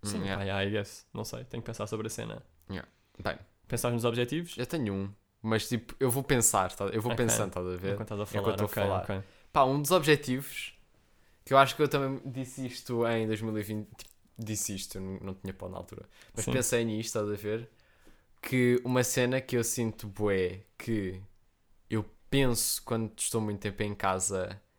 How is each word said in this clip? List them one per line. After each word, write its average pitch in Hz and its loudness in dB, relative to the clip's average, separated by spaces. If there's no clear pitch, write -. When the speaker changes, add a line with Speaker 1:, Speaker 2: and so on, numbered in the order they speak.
Speaker 1:
sim, 104 -4
Speaker 2:
yeah. 98 -4
Speaker 1:
pá, 98 -4
yeah, 98 0
I 101 0
guess. 104 -4
Não 110 -6
sei, 117 -10
tenho 120 -10
que - -10
pensar 110 -6
sobre 110 -4
a - -6
cena. 110 -8
Speaker 2:
Yeah. 95 -8
Bem. 90 -2
Speaker 1:
Pensaste 120 0
nos 117 -2
objetivos? 123 0
Speaker 2:
eu 123 -4
tenho 123 -2
um, 98 -4
mas 110 0
tipo, - -4
eu 135 4
vou 135 0
pensar, 110 4
tá? - -4
Eu 107 0
vou 120 0
Speaker 1:
Ok. 120 2
Speaker 2:
pensando, 110 2
estás 90 -4
a 90 -2
ver? 95 -2
Speaker 1:
Enquanto 107 -6
estás 101 -4
a 104 -4
Speaker 2:
Enquanto 101 -2
Speaker 1:
falar, 110 2
Speaker 2:
estou 98 0
a - -2
Speaker 1:
ok, 107 -2
Speaker 2:
falar. 95 2
Speaker 1:
ok. 98 -4
Speaker 2:
Pá, 143 8
um 135 4
dos 143 0
objetivos 143 2
que - 0
eu - 12
acho 135 8
que - -2
eu 143 4
também 135 0
disse 131 -8
isto 117 -2
em 113 2
dois 110 0
mil 110 -2
e 104 -2
vinte, 107 -6
tipo, - -20
disse 107 -4
isto, 95 -8
eu 95 -8
não, 95 -6
não 95 -8
tinha 95 -10
para 92 -10
na 92 -10
altura, - -12
mas 117 -6
Speaker 1:
Sim. 123 -2
Speaker 2:
pensei 120 2
nisto, 113 -2
estás 104 0
a 104 -2
ver? 110 -4
Que 123 4
uma 127 4
cena 127 2
que 127 -2
eu 117 4
sinto 113 -2
bué, 95 0
que 95 -2
eu 107 0
penso 127 2
quando 113 -2
estou - -2
muito 104 -2
tempo 101 -4
em 104 -2
casa 95 -2